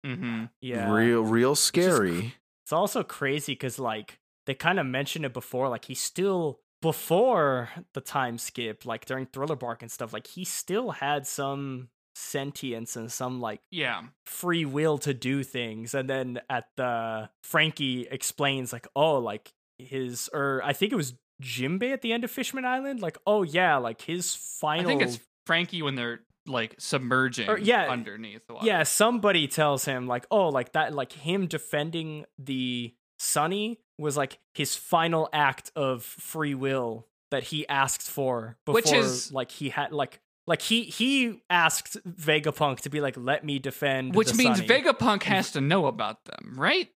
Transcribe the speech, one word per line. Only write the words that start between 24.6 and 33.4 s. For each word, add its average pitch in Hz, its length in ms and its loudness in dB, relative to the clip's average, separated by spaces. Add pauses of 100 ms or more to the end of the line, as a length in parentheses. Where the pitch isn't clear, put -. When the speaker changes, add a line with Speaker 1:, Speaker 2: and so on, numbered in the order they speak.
Speaker 1:
I - 20 2
think 139 140 2
it's 120 160 -2 (280)
Frankie 170 360 0
when 139 120 -2
they're, 120 260 -4 (260)
like, 120 320 -2
submerging 127 680 0
Speaker 2:
Or, 214 100 2
yeah, 208 300 4
Speaker 1:
underneath 110 580 -6
the 117 80 -16
water. 214 120 -2
Speaker 2:
yeah, 185 160 4
somebody 202 680 4
tells 147 360 2
him, 127 220 -2
like, 123 240 -2
oh, 196 180 6
like, 135 240 0
that, 156 220 2
like, 139 180 -4
him 175 340 0
defending 156 760 -4 (140)
the 127 560 -4 (240)
Sunny 202 600 0 (180)